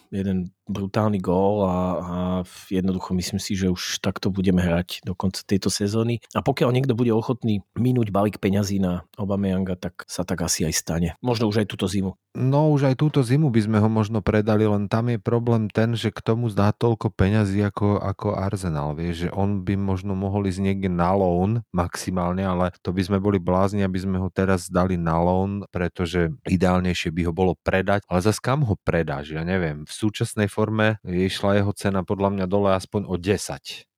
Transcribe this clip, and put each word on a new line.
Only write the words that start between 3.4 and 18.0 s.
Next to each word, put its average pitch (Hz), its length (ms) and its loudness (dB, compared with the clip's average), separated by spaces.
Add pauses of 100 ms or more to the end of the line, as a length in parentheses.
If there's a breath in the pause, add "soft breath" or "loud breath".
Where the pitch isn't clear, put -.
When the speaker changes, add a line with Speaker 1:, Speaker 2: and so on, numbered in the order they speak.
Speaker 1:
že 95 160 0
už - 300 -2
takto - 320 -4
budeme 92 280 2
hrať 87 440 0
do 95 100 -6
konca - 300 -4
tejto 101 260 -2
sezóny. 113 540 -2 (100)
A - 80 -2
pokiaľ 135 320 2
niekto 127 220 2
bude 120 160 2
ochotný 110 500 0 (140)
minúť 120 340 2
balík 98 300 0
peňazí 98 400 0
na 90 240 0 (120)
Aubameyanga, 95 640 -2
tak - 300 -10
sa - 160 -6
tak 90 180 -4
asi 82 220 -2
aj 82 100 0
stane. 82 460 -2
Možno 120 280 0
už 107 140 0
aj 101 80 -2
túto - 160 -6
zimu. 95 300 -2 (180)
Speaker 2:
No, 143 380 2
už 139 180 2
aj 131 80 2
túto 147 240 2
zimu 135 300 2
by 110 100 4
sme 107 160 2
ho 107 140 6
možno 110 320 0
predali, 107 420 2
len 104 220 2
tam 117 240 0
je 117 80 0
problém 117 480 0
ten, 113 260 0
že 110 160 -2
k - 140 -6
tomu 113 260 0
dá 101 220 2
toľko 113 420 0
peňazí 101 480 2
ako, 101 380 0
ako 98 340 -4